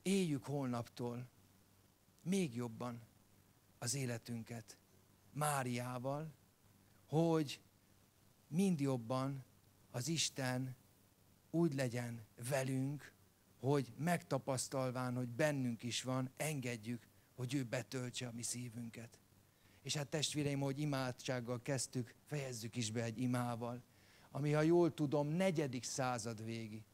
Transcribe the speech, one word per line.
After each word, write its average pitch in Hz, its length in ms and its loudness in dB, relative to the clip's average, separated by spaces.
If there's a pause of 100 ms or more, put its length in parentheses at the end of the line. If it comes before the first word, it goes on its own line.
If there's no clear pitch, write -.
Éljük 185 440 2
holnaptól 123 800 -4 (920)
még 175 340 0
jobban 120 460 -6 (760)
az 123 160 -2
életünket 120 800 -6 (540)
Máriával, 135 1000 -2 (720)
hogy 160 560 4 (880)
mind 175 320 4
jobban 131 640 0 (480)
az 127 160 -2
Isten 131 680 0 (760)
úgy 165 240 4
legyen 120 520 -2 (240)
velünk, 135 640 0 (460)
hogy 127 380 2
megtapasztalván, 127 1160 0
hogy 127 140 -2
bennünk 127 540 2
is 117 200 -2
van, 131 340 0
engedjük, 120 720 -4 (260)
hogy 127 200 -4
ő 139 100 2
betöltse 123 640 -4
a 117 40 -6
mi 117 120 -8
szívünket. 117 760 -8 (680)
És 135 100 -2
hát 147 120 -2
testvéreim, 143 540 0
ahogy 139 180 0
imádsággal 127 840 -2
kezdtük, 127 520 -2 (100)
fejezzük 123 520 -6
is 110 160 0
be 117 120 0
egy 113 180 -2
imával, 123 600 0 (500)
ami, 143 200 0
ha 151 100 6
jól 165 320 8
tudom, 147 340 2
negyedik 156 560 2
század 117 640 -2
végi. 110 380 -6 (100)